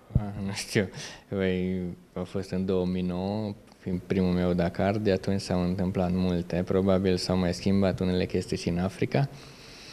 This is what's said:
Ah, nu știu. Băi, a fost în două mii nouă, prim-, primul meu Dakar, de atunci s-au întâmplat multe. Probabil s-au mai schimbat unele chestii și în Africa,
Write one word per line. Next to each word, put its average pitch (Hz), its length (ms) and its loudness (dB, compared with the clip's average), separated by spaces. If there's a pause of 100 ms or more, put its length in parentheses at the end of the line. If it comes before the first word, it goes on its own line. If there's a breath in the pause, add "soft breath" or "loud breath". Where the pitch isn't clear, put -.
(180)
Ah, 107 40 4 (240)
nu 98 80 -4
știu. 98 360 0 (400 loud breath)
Băi, 92 520 0 (320)
a 90 80 -6
fost 92 300 -6
în 95 140 -2
două 92 200 2
mii 92 160 -2
nouă, 98 520 -4 (260)
prim-, 90 280 -4
primul 92 260 4
meu 90 200 4
Dakar, 87 440 2
de 107 140 2
atunci 98 300 0
s-au 90 220 0
întâmplat 90 500 0
multe. 90 520 0
Probabil 95 520 4
s-au 92 200 0
mai 87 160 2
schimbat 98 460 2
unele 92 260 2
chestii - 320 -2
și - 120 -2
în 87 80 0
Africa, 117 520 0 (640 loud breath)